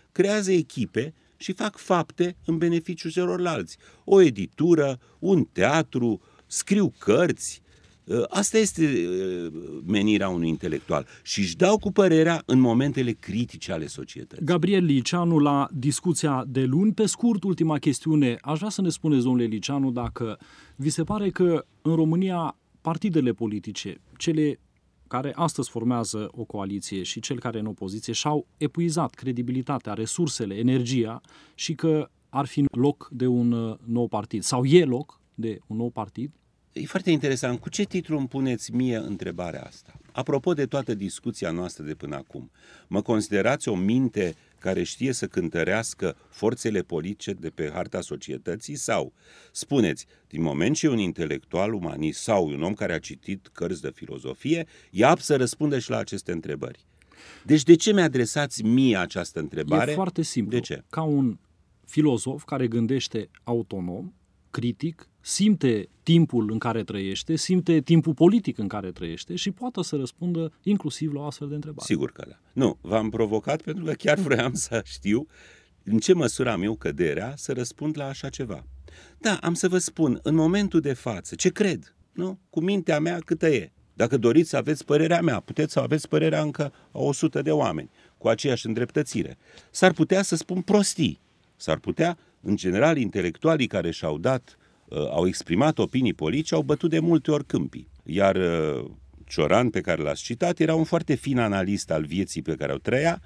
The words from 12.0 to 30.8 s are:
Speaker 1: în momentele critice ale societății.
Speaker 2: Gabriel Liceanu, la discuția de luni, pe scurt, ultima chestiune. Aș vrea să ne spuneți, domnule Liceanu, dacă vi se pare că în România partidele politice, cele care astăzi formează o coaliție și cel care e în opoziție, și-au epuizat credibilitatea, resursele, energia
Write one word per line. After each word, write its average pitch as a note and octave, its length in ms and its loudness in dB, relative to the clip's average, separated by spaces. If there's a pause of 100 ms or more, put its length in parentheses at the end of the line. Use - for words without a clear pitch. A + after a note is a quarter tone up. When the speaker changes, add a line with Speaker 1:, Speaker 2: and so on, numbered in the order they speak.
Speaker 1:
în B2+ 140 6
momentele B2+ 520 2
critice F#2+ 600 -6
ale D#2 160 -6
societății. - 580 -12
Speaker 2:
Gabriel F3+ 380 2
Liceanu, E3 560 2
la C#3+ 320 4
discuția D3 760 -2
de C3 160 -2
luni, E3+ 300 2
pe G#3+ 120 0
scurt, A3 380 0
ultima D#3+ 340 0
chestiune. C#3 640 2
Aș D#3 160 -4
vrea G3+ 120 -6
să G3+ 120 -4
ne F3+ 80 0
spuneți, D3 340 2
domnule B2 220 2
Liceanu, C3 460 -2
dacă A2+ 480 -6 (360)
vi C#3 140 -2
se D#3+ 140 -2
pare G3+ 260 -2
că E3+ 360 2 (160)
în D#3+ 140 2
România E3 640 0 (240)
partidele D#3+ 500 0
politice, G#2 640 -6 (220)
cele D#3 420 0 (480)
care C3 280 -4
astăzi D3+ 340 -2
formează A2+ 640 -2
o A#2+ 120 -10
coaliție G2 600 -6
și - 160 -8
cel A#2+ 200 -6
care A#2 180 -6
e - 40 -6
în G#2+ 40 -6
opoziție, G#2+ 480 -8
și-au D3+ 340 -2 (100)
epuizat D#3+ 560 -2
credibilitatea, B2 800 -6
resursele, A2 600 -4
energia A#2+ 680 0 (340)